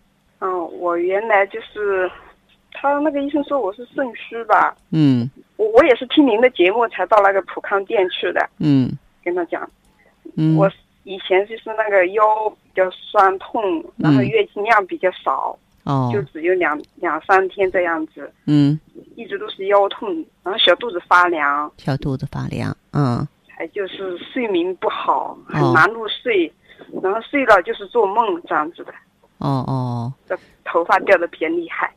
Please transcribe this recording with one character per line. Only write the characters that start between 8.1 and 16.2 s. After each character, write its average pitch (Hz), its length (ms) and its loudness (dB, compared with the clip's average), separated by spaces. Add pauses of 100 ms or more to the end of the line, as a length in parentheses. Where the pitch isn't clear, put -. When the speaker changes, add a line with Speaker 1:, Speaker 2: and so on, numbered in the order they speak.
Speaker 1:
的。 - 160 -2 (100)
Speaker 2:
嗯。 139 320 2 (320)
Speaker 1:
跟 175 120 -4
他 175 100 -2
讲。 - 240 -10 (680)
Speaker 2:
嗯。 160 220 2
Speaker 1:
我 196 140 4 (320)
以 196 160 -12
前 190 280 2
就 226 100 -12
是 - 60 -18 (140)
那 220 120 -2
个 190 180 4
腰 208 160 2 (260)
比 - 260 -16
较 185 160 2
酸 196 460 2
痛， - 240 -6 (180)
Speaker 2:
嗯。 - 180 -14
Speaker 1:
然 151 180 4
后 131 60 4
月 196 220 2 (100)
经 202 100 -6
量 214 240 2
比 330 100 -8
较 185 140 0
少。 - 460 -6 (260)
Speaker 2:
哦。 135 280 -2
Speaker 1:
就 208 120 -2